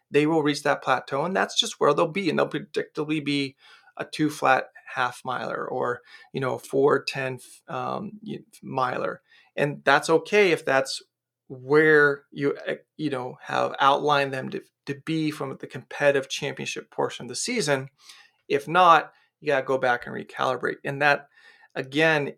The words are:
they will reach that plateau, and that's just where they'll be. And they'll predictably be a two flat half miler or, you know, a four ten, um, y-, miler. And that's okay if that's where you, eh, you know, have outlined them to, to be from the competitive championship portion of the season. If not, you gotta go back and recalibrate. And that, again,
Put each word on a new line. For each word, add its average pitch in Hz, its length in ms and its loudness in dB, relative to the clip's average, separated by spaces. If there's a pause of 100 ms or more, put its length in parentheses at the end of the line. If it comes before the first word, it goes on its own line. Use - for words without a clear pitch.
(100)
they 147 160 4
will 160 160 2
reach 143 200 0
that 139 200 0
plateau, 139 420 -2
and 185 120 -4
that's - 240 0
just 233 180 -6
where 147 140 4
they'll 165 160 2
be. 175 220 -2
And 143 80 0
they'll 143 100 2
predictably 151 760 -6
be 139 320 -4 (420)
a 156 80 -8
two 151 240 0
flat 131 380 2 (260)
half 123 300 -4
miler 127 420 -6
or, 123 340 -4 (320)
you 135 80 -6
know, 127 140 -2
a 120 40 -6
four 139 440 2
ten, 131 360 -6 (300)
um, 127 440 -8 (100)
y-, 175 160 -12 (240)
miler. 131 580 -4 (360)
And 143 280 -2
that's 143 240 4
okay 175 440 4
if 147 120 -2
that's 135 380 0 (460)
where 143 840 4
you, 143 260 -2 (100)
eh, - 100 -4 (200)
you 151 140 -4
know, 127 320 -6
have 127 360 -2
outlined 139 540 4
them 131 180 -8
to, 135 120 -8 (240)
to 139 80 -6
be 156 360 -2
from 139 280 -8
the - 80 -12
competitive 139 640 0
championship - 600 -8
portion - 340 -4
of 120 40 -12
the 120 80 -12
season. 147 520 -2 (600)
If 139 180 -2
not, 165 460 6 (280)
you 151 80 -6
gotta 131 160 0
go 131 140 0
back 123 280 0
and 127 80 -10
recalibrate. 131 680 -4
And 139 160 -6
that, 143 280 2 (460)
again, 143 640 0